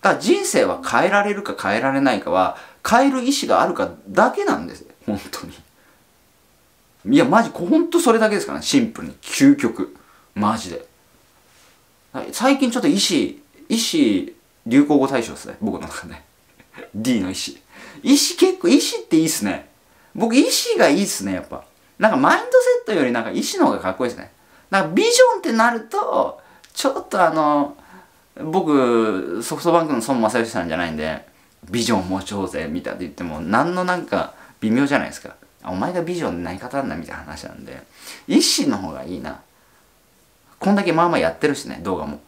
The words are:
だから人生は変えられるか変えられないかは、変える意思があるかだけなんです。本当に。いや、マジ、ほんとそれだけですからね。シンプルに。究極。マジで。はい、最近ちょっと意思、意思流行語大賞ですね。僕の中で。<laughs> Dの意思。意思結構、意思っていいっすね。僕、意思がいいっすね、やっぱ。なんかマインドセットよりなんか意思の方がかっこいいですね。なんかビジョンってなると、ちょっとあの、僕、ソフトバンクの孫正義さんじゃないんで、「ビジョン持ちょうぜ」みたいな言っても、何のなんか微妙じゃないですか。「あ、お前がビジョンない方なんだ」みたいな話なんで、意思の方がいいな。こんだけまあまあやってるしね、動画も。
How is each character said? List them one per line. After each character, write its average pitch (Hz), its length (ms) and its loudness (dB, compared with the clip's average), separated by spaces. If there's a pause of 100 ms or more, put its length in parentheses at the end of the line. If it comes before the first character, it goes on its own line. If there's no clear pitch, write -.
だ 196 80 4
か 185 60 2
ら 190 40 -8
人 381 240 2
生 160 200 2
は 87 200 -2
変 135 220 2
え - 40 2
ら 202 120 4
れ 202 120 0
る 202 80 -8
か - 180 -8
変 101 180 0
え - 20 0
ら 135 120 0
れ 139 80 0
な 135 140 2
い 95 60 -2
か - 100 -6
は、 92 260 2 (320)
変 254 200 6
え - 20 4
る 262 140 -2
意 262 60 0
思 - 180 -2
が - 140 4
あ 160 40 2
る 196 80 -2
か - 160 -4 (180)
だ 214 220 4
け 403 140 -4
な 381 120 0
ん 85 100 -10
で - 80 -12
す。 - 100 -20 (220)
本 101 140 -4 (100)
当 - 160 -12
に。 - 1700 -16
い 147 40 -4
や、 170 60 2
マ 226 180 2
ジ、 - 80 -4
ほ - 140 -10 (140)
ん 339 120 0
と 339 100 0
そ 226 120 2
れ 226 60 2
だ 220 100 2
け 208 80 -2
で 180 40 -2
す - 60 -8
か - 60 -10
ら - 60 -8
ね。 - 60 -12
シ 143 160 2
ン 113 120 -2
プ - 100 -14
ル 76 60 -12
に。 69 140 -16
究 139 340 4
極。 - 400 -4 (380)
マ 107 220 0
ジ 95 140 -10
で。 - 160 -12 (1300)
は - 100 -10
い、 - 100 -12
最 269 260 2
近 254 120 2
ち 240 60 -4
ょ 240 40 0
っ - 20 -4
と - 60 2
意 285 40 4
思、 202 60 2 (680)
意 - 80 0
思 110 560 2 (340)
流 131 180 6
行 147 140 4
語 131 80 4
大 127 160 -2
賞 107 100 -8
で 98 60 -16
す - 80 -16
ね。 - 140 -14
僕 104 140 -4
の 82 60 -10
中 82 260 -12
で。 - 160 -18 (320)
<laughs> - 400 -20
D 110 260 0
の 92 100 -4
意 95 40 -8
思。 - 240 -10 (440)
意 - 80 2
思 285 280 4
結 381 200 4
構、 - 100 0
意 262 60 6
思 - 300 0
っ - 40 -20
て 160 100 4
い 160 60 4
い - 20 0
っ - 20 -2
す - 160 -4
ね。 90 240 -6 (460)
僕、 226 220 0
意 294 60 8
思 480 360 0
が 175 100 6
い 156 120 4
い 202 40 2
っ - 20 -4
す - 180 -6
ね、 98 100 -4
や 90 80 -6
っ - 40 -16
ぱ。 - 180 -14 (340)
な 214 100 4
ん - 40 6
か 156 40 2
マ 320 200 4
イ - 40 0
ン 466 40 -8
ド 494 60 -8
セ 523 60 4 (280)
ッ - 20 -10
ト 440 60 -4
よ 381 120 2
り 123 80 0
な 117 100 0
ん - 20 -4
か 113 60 -6
意 202 120 -2
思 392 200 -4
の 277 40 6
方 - 60 2
が - 80 -4
か 92 100 -2
っ 95 60 -6
こ 123 100 -2
い - 20 -2
い - 20 -2
で - 60 -12
す - 20 -16
ね。 - 140 -16 (380)
な 196 120 2
ん 160 60 -2
か 165 60 -8
ビ 285 80 4
ジ 453 60 4
ョ 494 280 6
ン - 40 -6
っ - 20 -16
て 277 100 -2
な 226 180 4
る 226 120 -6
と、 - 580 -2 (320)
ち - 140 -4
ょ 269 40 2
っ - 180 -8
と 190 140 2
あ 165 80 6
の、 147 460 0 (680)
僕、 120 960 2
ソ 151 140 -6
フ 143 60 -10
ト 170 100 2
バ 170 100 6
ン 160 60 -4
ク 147 40 -2
の 120 80 0
孫 135 140 -2
正 113 260 2
義 113 100 -2
さ 90 140 -4
ん 85 40 -6
じ 78 60 -2
ゃ - 20 -2
な 87 100 -2
い 80 60 -6
ん 78 40 -8
で、 76 300 -6 (440)
「ビ 117 120 -2
ジ 113 100 0
ョ 104 60 2
ン 90 100 -4
持 92 140 -4
ち 107 120 -10
ょ 98 100 -2
う 87 40 -6
ぜ」 73 220 -6
み 87 120 -6
た - 100 -8
い - 20 -8
な - 60 -12
言 85 100 -8
っ - 20 -20
て - 120 -12
も、 78 160 -8
何 123 340 0
の 185 100 -2
な 180 120 -2
ん 165 100 -8
か - 280 -4 (260)
微 110 100 -2
妙 131 160 2
じ 139 80 -2
ゃ 127 40 2
な 92 80 -2
い - 20 -10
で - 60 -14
す - 60 -16
か。 - 140 -18 (280)
「あ、 - 100 -10
お - 20 -6
前 131 180 -4
が 175 100 -4
ビ 170 120 -6
ジ 160 100 -6
ョ - 60 -2
ン 87 140 -6
な 85 80 -8
い 95 60 -10
方 123 200 -8
な 135 60 -4
ん 107 40 -6
だ」 80 80 -8
み 82 80 -10
た - 100 -14
い - 20 -12
な 78 60 -14
話 76 220 -14
な - 80 -14
ん 69 120 -18
で、 67 180 -18 (460)
意 180 120 6
思 - 280 0
の 104 100 -2
方 78 140 -8
が 67 120 -12
い 85 120 -10
い - 40 -10
な。 - 200 -12 (1160)
こ 196 140 2
ん - 20 6
だ 196 100 2
け 170 80 2
ま 165 120 4
あ 175 40 2
ま 165 80 2
あ - 20 2
や 82 120 0
っ - 80 -12
て 147 100 0
る 143 60 0
し - 120 -12
ね、 - 160 -12
動 92 140 -4
画 76 100 -8
も。 73 220 -12